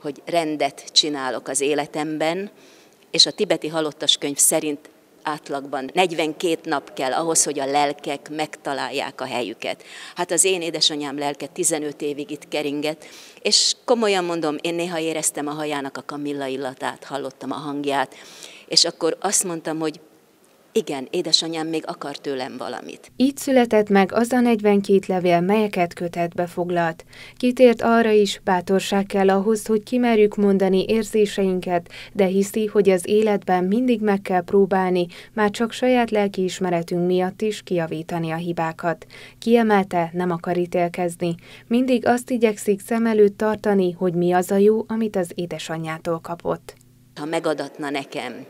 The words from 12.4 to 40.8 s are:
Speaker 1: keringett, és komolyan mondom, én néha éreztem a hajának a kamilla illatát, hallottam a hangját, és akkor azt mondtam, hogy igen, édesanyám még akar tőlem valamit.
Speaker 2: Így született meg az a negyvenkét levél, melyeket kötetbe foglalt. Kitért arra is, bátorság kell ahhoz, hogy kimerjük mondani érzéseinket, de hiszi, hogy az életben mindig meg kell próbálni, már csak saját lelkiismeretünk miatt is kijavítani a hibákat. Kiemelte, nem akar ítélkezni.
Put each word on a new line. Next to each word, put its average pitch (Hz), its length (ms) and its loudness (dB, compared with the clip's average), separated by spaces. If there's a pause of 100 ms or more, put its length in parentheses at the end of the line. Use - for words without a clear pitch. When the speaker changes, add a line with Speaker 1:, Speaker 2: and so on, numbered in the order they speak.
Speaker 1:
keringett, 147 580 -4 (360)
és - 340 2 (100)
komolyan 208 380 2
mondom, 165 380 -2
én 170 140 -4
néha 170 240 -4
éreztem 156 480 -4
a 147 40 -6
hajának 147 460 -6
a 131 80 -12
kamilla 143 400 -6
illatát, 131 580 -6
hallottam 135 480 -8
a - 40 -6
hangját, 143 600 -4 (520)
és - 180 0
akkor 165 340 -4
azt - 240 -2
mondtam, 165 360 -6
hogy 160 200 -4 (760)
igen, 139 360 -2
édesanyám 165 580 -2
még 160 200 -4
akar 147 300 -10
tőlem 131 400 -8
valamit. - 580 -12
Speaker 2:
Így 277 220 2
született 240 520 4
meg 196 240 6
az 233 180 2
a 247 80 4
negyvenkét 208 680 4
levél, 175 360 2
melyeket 196 520 2
kötetbe 170 540 -4
foglalt. 175 580 -2 (320)
Kitért 247 440 6
arra 226 300 4
is, 208 320 4
bátorság 190 600 0
kell 196 240 2
ahhoz, 208 360 2
hogy 214 180 0
kimerjük 226 520 2
mondani 196 520 4
érzéseinket, 196 1000 0 (240)
de 196 120 2
hiszi, 196 400 0
hogy 208 240 4
az 180 180 2
életben 202 560 2
mindig 226 380 2
meg 202 200 2
kell 180 200 0
próbálni, 185 640 2 (260)
már 214 160 2
csak 220 220 -2
saját 247 400 2
lelkiismeretünk 180 960 0
miatt 185 340 0
is 214 200 -2
kijavítani 165 720 -4
a 160 40 -4
hibákat. 165 720 -4 (340)
Kiemelte, 202 760 2
nem 180 180 -2
akar 175 260 -2
ítélkezni. 175 800 -2 (320)